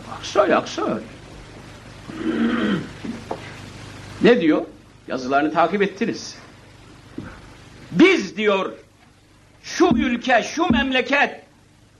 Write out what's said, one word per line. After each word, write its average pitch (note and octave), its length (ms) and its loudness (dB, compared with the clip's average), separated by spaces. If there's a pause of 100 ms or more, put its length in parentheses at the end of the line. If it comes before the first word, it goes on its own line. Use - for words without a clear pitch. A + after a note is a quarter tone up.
(180)
Aksoy, - 360 2
Aksoy. - 460 -2 (3250)
Ne A3 180 6
diyor? D#3+ 260 2 (420)
Yazılarını C#3 440 0
takip E3+ 300 2
ettiniz. - 540 -4 (1500)
"Biz," A#3 460 6
diyor, G3+ 360 2 (880)
"şu - 240 2
ülke, A#3+ 560 2
şu F4 300 0
memleket C4+ 720 0 (560)